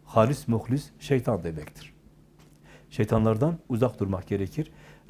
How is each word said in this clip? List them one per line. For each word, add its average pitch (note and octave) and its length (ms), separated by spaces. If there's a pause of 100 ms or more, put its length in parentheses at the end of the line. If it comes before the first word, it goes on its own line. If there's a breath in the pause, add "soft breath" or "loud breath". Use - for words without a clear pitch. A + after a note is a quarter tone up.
halis, A2+ 440
muhlis A#2 420 (100)
şeytan A#2 440
demektir. D#2 480 (1000 loud breath)
Şeytanlardan A2+ 680 (100)
uzak A#2+ 320
durmak F#2+ 260
gerekir. G2 440 (400 loud breath)